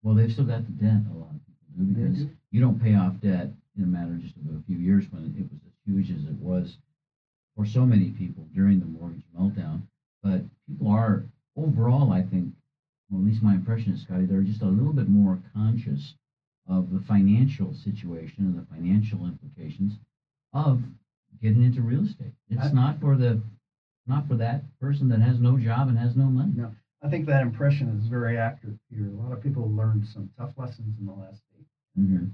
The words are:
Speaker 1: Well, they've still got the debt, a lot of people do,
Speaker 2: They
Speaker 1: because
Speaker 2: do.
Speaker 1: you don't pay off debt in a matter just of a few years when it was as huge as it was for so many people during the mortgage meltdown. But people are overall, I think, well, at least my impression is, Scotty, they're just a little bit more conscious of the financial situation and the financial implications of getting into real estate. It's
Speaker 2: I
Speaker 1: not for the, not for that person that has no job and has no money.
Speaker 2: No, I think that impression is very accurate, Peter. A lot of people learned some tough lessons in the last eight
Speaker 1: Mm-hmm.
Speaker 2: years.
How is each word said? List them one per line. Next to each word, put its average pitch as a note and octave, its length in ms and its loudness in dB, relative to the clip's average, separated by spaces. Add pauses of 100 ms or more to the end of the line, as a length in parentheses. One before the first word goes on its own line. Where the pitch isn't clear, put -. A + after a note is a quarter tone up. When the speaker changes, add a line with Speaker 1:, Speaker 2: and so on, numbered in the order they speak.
Speaker 1:
Well, A2 120 4
they've A2+ 160 6
still C#3 140 0
got A2+ 200 -4
the - 60 -12
debt, G#2 300 2 (120)
a - 40 -12
lot - 180 -16
of - 100 -14
people - 220 -20 (100)
do, F#2+ 160 0
Speaker 2:
They A2+ 140 0
Speaker 1:
because - 160 -2
Speaker 2:
do. C#3+ 60 -6 (200)
Speaker 1:
you A2 120 2
don't A#2 200 4
pay G#2+ 140 4
off F#2 260 2
debt F2+ 280 0 (280)
in G2 60 -2
a F2+ 40 0
matter E2+ 280 -4
just - 220 -12
of D2 60 -16 (120)
a D#2 100 -10
few F2+ 120 -4
years F#2 340 2
when D#2 140 -12
it F2+ 260 -8
was - 140 -18
as - 80 -20 (120)
huge G2 260 -2
as D2+ 140 -6
it D2+ 140 -8
was F2+ 380 -4 (760)
for G#2 100 -2
so A#2+ 200 2
many G2+ 260 4
people E2 420 -10
during G2 260 4
the E2 60 -4
mortgage D#2+ 380 -12 (140)
meltdown. F#2 440 -4 (420)
But F#2+ 180 0 (260)
people G#2 220 -4
are A2 360 2 (300)
overall, B2 560 2
I F#2 120 2
think, F2+ 300 -2 (560)
well, F#2+ 120 -2
at G2+ 60 4
least G#2+ 160 2
my G2+ 100 6
impression G#2 400 -2
is, - 80 -6
Scotty, F#2 240 -2
they're F#2+ 160 0
just G#2 200 -2
a G#2+ 60 -2
little B2 260 2
bit A#2+ 160 0
more G2 300 4 (140)
conscious A2+ 640 -2 (520)
of F#2 240 0
the F#2 100 -2
financial G#2 720 2
situation E2+ 720 -8
and F2+ 120 -2
the E2 160 -12
financial F2+ 520 0
implications F2 680 -6 (600)
of C3 280 2 (600)
getting A2 220 4
into B2 180 4
real B2 240 0
estate. - 280 -8 (160)
It's B2 180 -2
Speaker 2:
I D3 40 0
Speaker 1:
not C#3+ 280 2
for C#3+ 180 2
the, A#2 240 2 (680)
not C#3 200 -2
for B2 80 0
that A2+ 280 -2 (160)
person C#3 300 0
that A2+ 120 4
has B2 180 4
no B2 180 4
job A#2+ 320 0
and A#2 80 2
has A#2+ 180 0
no C3+ 100 4
money. C3 300 2
Speaker 2:
No, A2+ 180 -6 (300)
I D3 60 -2
think D3+ 160 -2
that C#3 160 2
impression A#2+ 600 0
is A2+ 60 -2
very A#2+ 300 -2
accurate, A2+ 400 -6 (120)
Peter. G#2+ 180 -6
A G2+ 140 -10
lot B2 120 -6
of A2+ 100 -12
people A#2+ 260 -2
learned G#2+ 380 0
some G2 300 -12
tough A#2+ 200 -10
lessons A2+ 420 -10
in G2 60 -10
the G2 80 -10
last F#2+ 280 -18 (160)
eight - 80 -20 (340)
Speaker 1:
Mm-hmm. F#2+ 140 2
Speaker 2:
years. F2+ 200 -2